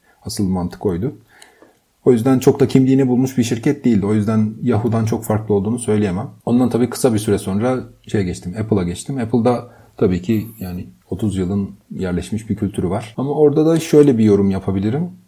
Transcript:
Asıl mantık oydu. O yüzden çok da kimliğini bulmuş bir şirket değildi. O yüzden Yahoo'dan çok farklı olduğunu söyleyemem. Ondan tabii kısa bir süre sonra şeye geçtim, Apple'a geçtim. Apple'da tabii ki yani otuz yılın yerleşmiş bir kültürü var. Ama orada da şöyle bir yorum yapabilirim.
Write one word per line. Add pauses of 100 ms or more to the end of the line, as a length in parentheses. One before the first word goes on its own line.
(260)
Asıl
mantık
oydu. (880)
O
yüzden
çok
da
kimliğini
bulmuş
bir
şirket
değildi.
O
yüzden
Yahoo'dan
çok
farklı
olduğunu
söyleyemem. (160)
Ondan
tabii
kısa
bir
süre
sonra (240)
şeye
geçtim,
Apple'a
geçtim.
Apple'da (260)
tabii
ki (120)
yani (220)
otuz
yılın (220)
yerleşmiş
bir
kültürü
var.
Ama
orada
da
şöyle
bir
yorum
yapabilirim. (180)